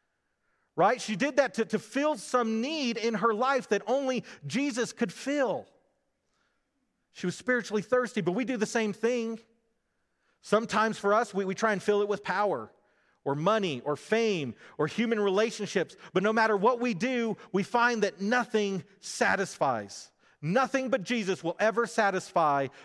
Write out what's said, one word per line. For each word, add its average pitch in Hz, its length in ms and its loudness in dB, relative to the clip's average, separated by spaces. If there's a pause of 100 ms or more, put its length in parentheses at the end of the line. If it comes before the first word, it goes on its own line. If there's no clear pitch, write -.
(760)
Right? 202 260 4
She 214 140 -6
did 262 220 0
that 277 180 2
to, 220 120 0
to 214 120 -2
fill 294 380 -2
some 226 440 0
need 269 360 -2
in 226 180 -2
her 220 180 2
life 254 360 0
that 196 180 2
only 262 380 0 (200)
Jesus 233 480 -2
could 196 200 -4
fill. 240 520 -4 (1500)
She - 140 -6
was 175 100 -2
spiritually 214 460 -2
thirsty, 247 380 0
but 175 120 0
we 233 120 0
do 247 120 -2
the 208 100 0
same 220 260 -2
thing. 233 460 -2 (1000)
Sometimes 214 580 2
for 202 160 2
us, 233 180 2
we, 196 120 -2
we 185 100 -4
try 220 180 2
and 196 80 -2
fill 208 220 2
it 202 60 0
with 202 160 -4
power 180 480 -2 (520)
or 139 120 0
money 175 480 0
or 147 100 -2
fame 190 600 0 (200)
or 151 120 0
human 226 320 -2
relationships. 202 760 0 (180)
But 185 120 2
no 214 80 2
matter 220 240 4
what 233 240 2
we 247 140 0
do, 233 420 0 (160)
we 196 100 2
find 240 400 2
that 190 180 -2
nothing 208 600 0 (160)
satisfies. 156 1120 -2 (340)
Nothing 262 440 0
but 214 160 0
Jesus 190 400 -2
will 165 160 -2
ever 220 260 2
satisfy 170 800 0 (180)